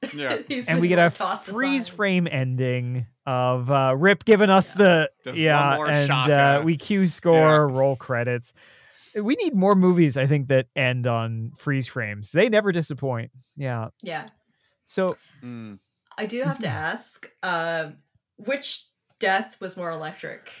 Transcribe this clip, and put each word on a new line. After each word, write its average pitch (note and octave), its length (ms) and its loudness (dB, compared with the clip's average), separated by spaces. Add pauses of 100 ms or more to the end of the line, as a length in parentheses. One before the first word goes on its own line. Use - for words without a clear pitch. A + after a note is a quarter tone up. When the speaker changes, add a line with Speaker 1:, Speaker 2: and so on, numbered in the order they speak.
(140)
Speaker 1:
Yeah. D3 300 -4
Speaker 2:
<laughs> - 60 -20
he's B3 180 -6
Speaker 3:
and D#3+ 80 0
Speaker 2:
been, E3+ 60 2
Speaker 3:
we F3 80 2
get F3+ 80 2
Speaker 2:
like, E3+ 160 4
Speaker 3:
a - 20 -12
Speaker 2:
tossed G3 300 -6
Speaker 3:
freeze B3+ 380 -2
Speaker 2:
aside. - 120 -12
Speaker 3:
frame F#3 340 0
ending B2+ 760 -4 (200)
of, B2+ 460 -2
uh, C3+ 260 2
Rip F#3+ 280 2
giving G#3 240 6
us F#3+ 220 4
Speaker 2:
Yeah. G3+ 120 2
Speaker 3:
the, E3 280 4 (120)
Speaker 1:
Just B2+ 140 -8
Speaker 3:
yeah, D3+ 320 4
Speaker 1:
one C#3 80 2
more D3+ 140 -2
Speaker 3:
and, D3 160 2
Speaker 1:
shot, C#3 220 2
Speaker 3:
uh, D3 40 6
Speaker 1:
yeah. C#3 260 4
Speaker 3:
we D#3+ 160 0
cue F#3+ 320 0
score, E3 280 2 (340)
Speaker 1:
Yeah. C3 100 -4
Speaker 3:
roll C3+ 160 2
credits. A#2+ 560 -6 (640)
We G#3+ 200 0
need E4+ 200 -2
more G3 200 4
movies, F3 420 4
I C3+ 100 0
think, C#3 220 0
that C3 260 2
end B2+ 320 0
on A2+ 500 -4
freeze C3+ 300 -4
frames. G#2 460 -10
They G3+ 160 4
never G#3 240 0
disappoint. C3 580 -6 (240)
Yeah. B2 320 -6 (160)
Speaker 2:
Yeah. D#3+ 220 -10 (580)
Speaker 3:
So F#3 340 -4 (240)
Speaker 1:
Mm. A#2 380 -16 (380)
Speaker 2:
I A3 80 -8
do A#3 180 -8
have C4+ 160 -4
to G#3+ 80 -8
Speaker 3:
Mm-hmm. B2+ 80 -6
Speaker 2:
ask, - 560 -10 (100)
uh, E3 500 -6 (440)
which C4+ 520 -8 (340)
death G#3 400 -2
was F#3 160 -12
more F3 120 -8
electric D#3 720 -12